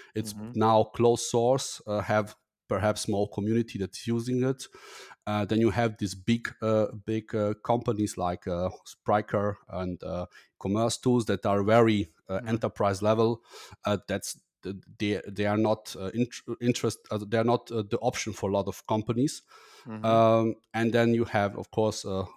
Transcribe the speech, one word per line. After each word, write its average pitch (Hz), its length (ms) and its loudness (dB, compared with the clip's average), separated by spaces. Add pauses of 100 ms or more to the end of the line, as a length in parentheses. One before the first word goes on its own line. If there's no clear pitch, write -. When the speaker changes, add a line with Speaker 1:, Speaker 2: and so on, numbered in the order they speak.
(140)
Speaker 1:
It's 110 200 -6
Speaker 2:
Mm-hmm. 107 200 -12
Speaker 1:
now 110 300 6
closed 117 420 2
source, 123 600 0
uh, 104 140 -2
have 107 340 0 (340)
perhaps 104 340 0
small 104 260 0
community 113 500 -2
that's - 280 -8
using 117 380 -2
it. 135 220 -4 (600)
Uh, 104 180 0
then 110 160 2
you 113 100 6
have 110 280 0
these 98 160 -4
big, 117 380 -2 (100)
uh, 110 240 2 (180)
big, 110 300 -4
uh, 107 200 0 (100)
companies 110 520 -2
like, 90 320 -4
uh, 90 220 -2 (160)
Spryker 104 680 -2 (120)
and, 90 340 -6
uh, 87 240 -6 (320)
Commerce 110 380 0
Tools 123 300 2
that 98 200 -2
are 101 160 2
very, 107 500 4 (160)
uh, 95 120 -4
Speaker 2:
Mm-hmm. 117 80 -8
Speaker 1:
enterprise 107 540 -2
level. 113 400 2 (420)
Uh, 104 140 0 (100)
that's - 320 -6 (220)
th-, 98 140 -8 (220)
they, 104 300 0
they 101 180 -4
are 104 120 2
not, 110 420 0
uh, 95 140 -6
int-, 120 280 -4 (180)
interest, 120 380 0 (120)
uh, 107 80 -2 (100)
they 113 100 0
are 113 60 2
not, 120 260 0
uh, 113 120 -2
the 104 160 -2
option 120 340 -4
for 98 180 -4
a - 20 0
lot 98 160 0
of - 180 -10
companies. 113 560 -2 (440)
Speaker 2:
Mm-hmm. 110 220 -4
Speaker 1:
Um, 113 460 6 (200)
and 113 180 0
then 117 220 4
you 113 100 2
have, 101 340 0
of - 120 -10
course, 107 340 0
uh, 95 200 -2 (120)